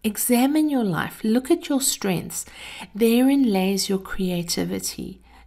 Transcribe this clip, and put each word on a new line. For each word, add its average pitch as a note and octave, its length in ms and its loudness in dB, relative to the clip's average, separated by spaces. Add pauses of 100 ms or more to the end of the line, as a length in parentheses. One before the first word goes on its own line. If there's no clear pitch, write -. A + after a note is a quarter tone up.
Examine C4 680 2
your C4 140 0
life. - 400 -2
Look A#3 260 2
at F4 180 2
your C4+ 140 0
strengths. - 640 -2 (480)
Therein A#3+ 580 4
lays F#3+ 380 0
your F#3+ 80 2
creativity. F#3 1200 -4 (280)